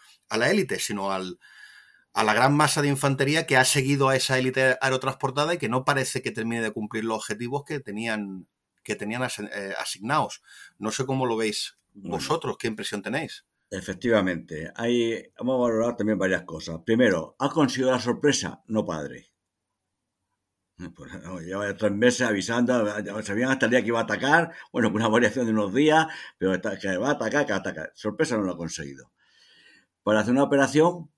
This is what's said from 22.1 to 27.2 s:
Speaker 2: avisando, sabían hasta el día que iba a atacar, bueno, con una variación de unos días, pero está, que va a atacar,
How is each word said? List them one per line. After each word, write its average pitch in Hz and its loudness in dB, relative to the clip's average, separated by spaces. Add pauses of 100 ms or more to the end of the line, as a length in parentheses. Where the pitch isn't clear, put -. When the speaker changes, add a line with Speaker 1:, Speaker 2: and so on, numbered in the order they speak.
Speaker 2:
avisando, 117 2 (380)
sabían 107 0
hasta 131 2
el 113 2
día 127 4
que 101 -4
iba 117 2
a 117 0
atacar, 135 2 (220)
bueno, 110 2
con 101 0
una 113 2
variación 117 2
de 113 0
unos 104 0
días, 156 4 (300)
pero 92 0
está, 95 -4
que 95 -4
va 120 0
a 147 0
atacar, 127 -2